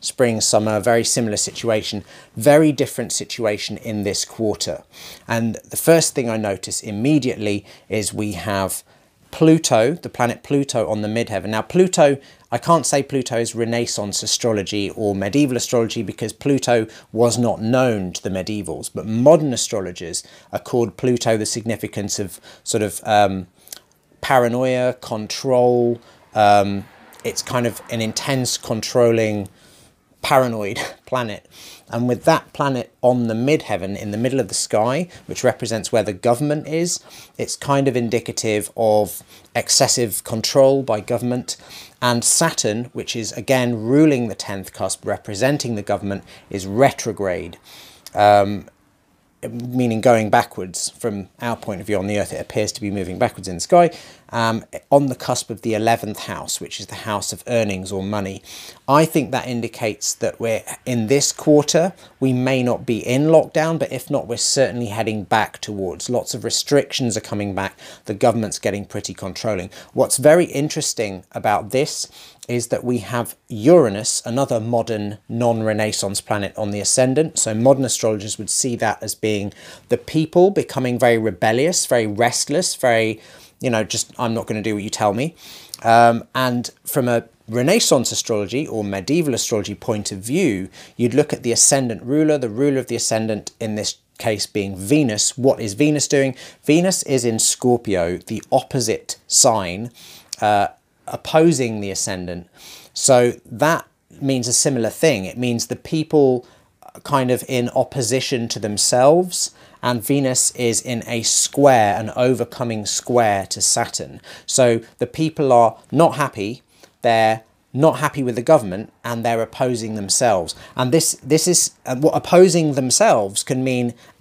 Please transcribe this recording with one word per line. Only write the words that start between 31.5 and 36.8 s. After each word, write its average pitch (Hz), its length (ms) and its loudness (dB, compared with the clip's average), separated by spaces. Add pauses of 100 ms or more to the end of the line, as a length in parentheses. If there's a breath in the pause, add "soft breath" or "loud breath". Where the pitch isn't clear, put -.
And 120 200 -2
with 123 180 -2
that - 280 2
planet 135 380 -4 (100)
on 123 260 2
the 113 60 -2
midheaven, 110 640 -2
in 104 120 -10
the 104 60 -6
middle 127 220 -2
of 104 80 -2
the - 80 -8
sky, 123 520 -2 (180 loud breath)
which - 180 -8
represents 113 480 -2
where 110 120 2
the 101 100 -4
government 143 540 -2
is, 170 320 -4 (380 loud breath)